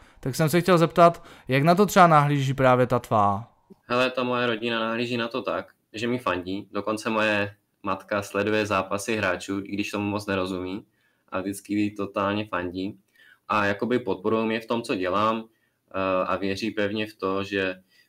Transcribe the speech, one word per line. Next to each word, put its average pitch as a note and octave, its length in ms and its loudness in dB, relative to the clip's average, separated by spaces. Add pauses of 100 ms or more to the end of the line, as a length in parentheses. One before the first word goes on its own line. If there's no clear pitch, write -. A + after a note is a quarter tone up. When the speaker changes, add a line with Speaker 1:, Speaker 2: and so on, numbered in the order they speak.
(200)
Speaker 1:
Tak C3+ 160 -6
jsem D#3+ 140 2
se E3+ 120 2
chtěl F3 160 6
zeptat, E3+ 460 6 (240)
jak C3+ 160 2
na E3+ 120 6
to G3+ 100 4
třeba F#3 220 8
nahlíží C#3+ 460 4
právě B2+ 340 4
ta B2 120 2
tvá? G#2 540 0 (320)
Speaker 2:
Hele, B2+ 260 0
ta B2+ 120 -2
moje B2 240 0
rodina A#2 320 -2
nahlíží A#2 380 -2
na A#2 100 -2
to B2+ 140 -6
tak, F2+ 300 -6 (220)
že A2 140 -6
mi B2 120 -2
fandí. F#2 520 -4
Dokonce G#2 380 -4
moje G#2+ 460 -2 (280)
matka G2+ 380 -4
sleduje G2+ 440 -2
zápasy G2+ 520 -2
hráčů, G2 460 -2
i G2 80 -14
když G2+ 200 -6
tomu G#2 180 -4
moc G2+ 160 -4
nerozumí, F#2 600 -4 (440)
a F#2 100 -6
vždycky G2 340 -8
jí G#2 220 -2
totálně G2+ 500 -4
fandí. F#2 540 -6 (480)
A G#2 180 0
jakoby A2+ 340 0
podporují G#2+ 460 -2
mě A2 140 -2
v A2+ 60 -14
tom, A#2 160 -4
co B2+ 140 -6
dělám, G#2 500 0
eh, - 800 -6
a F#2 100 -2
věří G2 360 -4
pevně G#2+ 360 -2
v - 80 -18
to, F#2+ 280 -4
že F#2+ 320 -4 (340)